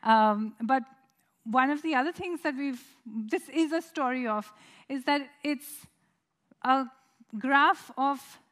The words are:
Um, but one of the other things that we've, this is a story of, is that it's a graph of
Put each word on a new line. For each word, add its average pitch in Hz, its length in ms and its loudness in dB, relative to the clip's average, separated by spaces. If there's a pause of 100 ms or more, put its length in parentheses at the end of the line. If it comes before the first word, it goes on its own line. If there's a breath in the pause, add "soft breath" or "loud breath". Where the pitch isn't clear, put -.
Um, 220 580 4
but 240 220 0 (600)
one 254 240 2
of 294 120 -2
the 320 140 -2
other 269 160 0
things 349 300 -8
that 294 160 -4
we've, 269 260 -6 (220)
this 220 420 -6
is 302 240 0
a 330 100 -2
story 254 460 -2
of, 214 240 -4 (380 loud breath)
is 269 160 -6
that 285 240 0 (160)
it's - 420 -8 (760)
a 262 220 2 (520)
graph 277 580 2
of 269 220 -2 (320)